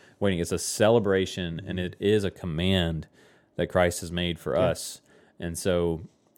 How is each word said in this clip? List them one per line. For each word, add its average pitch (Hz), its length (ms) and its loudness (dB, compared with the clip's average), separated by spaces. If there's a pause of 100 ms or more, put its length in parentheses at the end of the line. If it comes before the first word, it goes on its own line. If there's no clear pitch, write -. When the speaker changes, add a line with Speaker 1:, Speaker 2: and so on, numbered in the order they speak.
(200)
Speaker 1:
waiting? 98 180 2
It's 85 140 -2
a 90 60 -2
celebration, 95 1080 2
and 90 120 -6
Speaker 2:
Mm-hmm. 90 80 -2
Speaker 1:
it 87 140 -10
is 104 240 2
a 92 60 -2
command 85 760 0 (500)
that 87 120 0
Christ 90 320 2
has 85 120 -10
made 87 260 -2
for - 160 -4
Speaker 2:
Yeah. 76 120 4
Speaker 1:
us. - 340 -4 (400)
And 85 160 -8
so 87 460 0 (360)